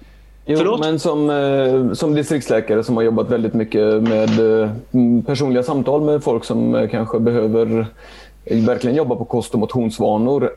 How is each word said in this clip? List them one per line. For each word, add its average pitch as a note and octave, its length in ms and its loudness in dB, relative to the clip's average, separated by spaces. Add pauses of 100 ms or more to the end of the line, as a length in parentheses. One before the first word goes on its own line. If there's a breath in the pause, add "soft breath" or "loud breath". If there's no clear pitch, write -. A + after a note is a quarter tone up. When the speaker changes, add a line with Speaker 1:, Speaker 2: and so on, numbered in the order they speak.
(480 soft breath)
Speaker 1:
Jo, D3 100 2
Speaker 2:
Förlåt? F#3+ 220 0
Speaker 1:
men D#3 180 -2
som, D3 320 0
eh, C3+ 600 0
som D3+ 220 -2
distriktsläkare A2+ 680 0
som A#2+ 120 -2
har A2+ 60 0
jobbat A2+ 280 0
väldigt A2+ 240 0
mycket G#2+ 480 2
med, A2 600 2
eh, G#2+ 80 0 (240)
mm, A#2+ 300 2
personliga C3 380 0
samtal C#3 400 0
med D3 220 0
folk A#2 200 -2
som, A#2 300 0
eh, A#2 140 0
kanske A2+ 300 -4
behöver, A2+ 680 0 (580 loud breath)
eh, A2+ 140 0
verkligen A#2+ 380 0
jobba D3 200 0
på A2 80 -6
kost- A2+ 300 -4
och A2 60 0
motionsvanor. A2+ 960 0